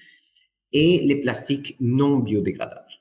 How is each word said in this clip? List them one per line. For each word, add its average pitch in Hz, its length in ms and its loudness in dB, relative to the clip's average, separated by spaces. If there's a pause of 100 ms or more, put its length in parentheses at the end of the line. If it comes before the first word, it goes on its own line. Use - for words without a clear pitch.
(720)
et 165 320 4
les 139 160 2
plastiques 135 600 -6
non 135 360 2
biodégradables. 101 640 -4 (200)